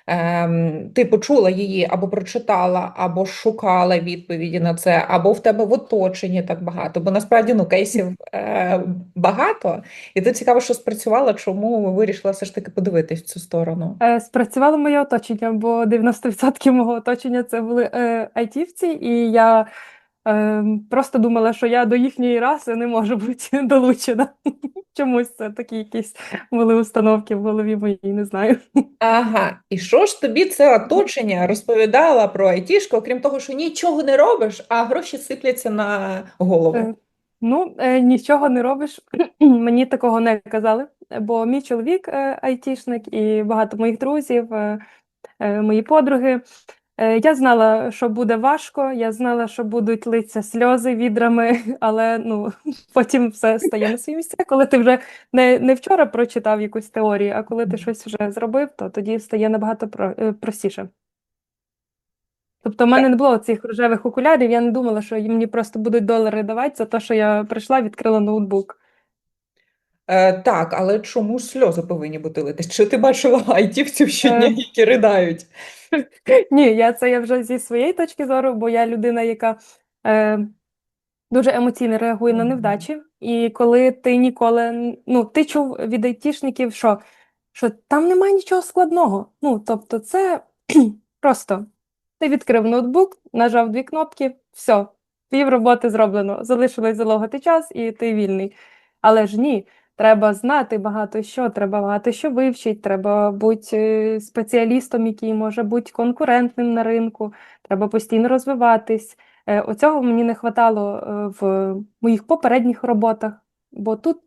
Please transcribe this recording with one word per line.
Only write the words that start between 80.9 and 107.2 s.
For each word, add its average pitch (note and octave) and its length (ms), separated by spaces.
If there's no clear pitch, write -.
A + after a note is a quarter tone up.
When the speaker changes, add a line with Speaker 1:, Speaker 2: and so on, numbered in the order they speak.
Speaker 2:
дуже B3+ 200
емоційно A#3+ 460
реагує A#3 360
на A3+ 100
Speaker 1:
Мгм. A#3+ 60
Speaker 2:
невдачі. B3+ 520
І A#3 300
коли A#3+ 420
ти B3+ 260
ніколи A#3+ 440
н-, A#3+ 360
ну, B3 180
ти D4+ 200
чув C#4+ 280
від A3+ 320
айтішників, B3+ 680
що, G#3 260
що - 180
там D4+ 200
немає F#4 260
нічого F#4+ 280
складного. E4 640
Ну, B3+ 180
тобто A3 400
це F#4 420
<clears throat> - 520
просто G#3 460
ти D#4 100
відкрив A#3 360
ноутбук, B3+ 520
нажав A#3 380
дві B3 120
кнопки, D4+ 520
все, G3+ 340
пів C4+ 200
роботи A#3+ 400
зроблено. G#3 540
Залишилось A#3 540
залогати A3 420
час, E4 360
і A3+ 160
ти A3+ 220
вільний. G3 400
Але A3 260
ж G#3 140
ні, B3+ 260
треба G#3+ 320
знати A#3+ 440
багато G#3+ 460
що, A#3+ 260
треба G3+ 320
багато G3+ 300
що D4+ 200
вивчить, A#3+ 500
треба G#3 500
бути, A3 460
е, G#3+ 60
спеціалістом, A#3 840
який A3 260
може G#3+ 300
бути A#3 280
конкурентним A#3+ 800
на A#3 100
ринку, A3+ 500